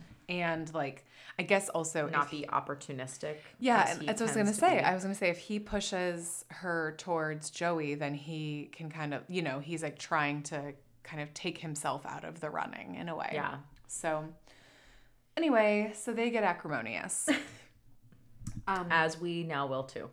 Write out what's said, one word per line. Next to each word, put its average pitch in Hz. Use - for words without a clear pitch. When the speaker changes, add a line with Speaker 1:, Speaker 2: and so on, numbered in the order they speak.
Speaker 1:
And, 165
like, 139
I -
guess 196
also 160
Speaker 2:
Not 147
Speaker 1:
if -
Speaker 2:
be 151
opportunistic 139
Speaker 1:
Yeah, 233
Speaker 2:
as -
Speaker 1:
and 170
Speaker 2:
he 147
Speaker 1:
that's 214
what 185
I -
was 139
gonna 208
Speaker 2:
tends 208
to 330
Speaker 1:
say. 320
Speaker 2:
be. -
Speaker 1:
I 185
was 185
gonna 196
say 190
if 175
he 208
pushes 180
her 165
towards 156
Joey, 160
then 147
he 151
can 160
kind 151
of, 131
you 180
know, 135
he's, 156
like, -
trying 147
to 143
kind 151
of 151
take 170
himself 147
out -
of 160
the 151
running -
in 170
a 160
way. -
Speaker 2:
Yeah. 143
Speaker 1:
So, 156
anyway, 214
so -
they 233
get 226
acrimonious. 143
Speaker 2:
<laughs> 285
Speaker 1:
Um, 185
Speaker 2:
As 165
we 170
now 143
will 131
too. -